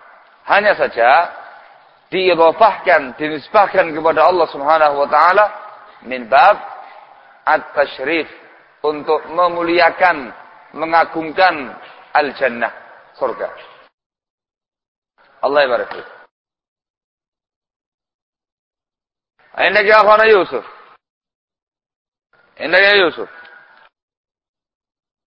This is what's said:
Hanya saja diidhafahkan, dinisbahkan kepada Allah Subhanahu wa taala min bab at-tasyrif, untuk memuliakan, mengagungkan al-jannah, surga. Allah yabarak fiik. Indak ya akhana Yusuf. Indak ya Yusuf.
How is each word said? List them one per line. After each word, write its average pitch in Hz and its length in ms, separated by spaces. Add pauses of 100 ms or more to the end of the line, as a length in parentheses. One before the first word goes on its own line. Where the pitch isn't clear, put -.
(460)
Hanya 196 320
saja 143 560 (800)
diidhafahkan, 165 1040
dinisbahkan 165 760
kepada 156 320
Allah 175 260
Subhanahu 147 480
wa 143 80
taala 180 360 (600)
min 120 240
bab 165 320 (840)
at-tasyrif, 143 840 (560)
untuk 151 480
memuliakan, 170 960 (480)
mengagungkan 160 960 (400)
al-jannah, 123 560 (480)
surga. 107 320 (1900)
Allah 143 240
yabarak 117 240
fiik. - 180 (3500)
Indak 190 320
ya 214 160
akhana 214 240
Yusuf. 160 340 (2000)
Indak 170 200
ya 202 120 (100)
Yusuf. 123 260 (2000)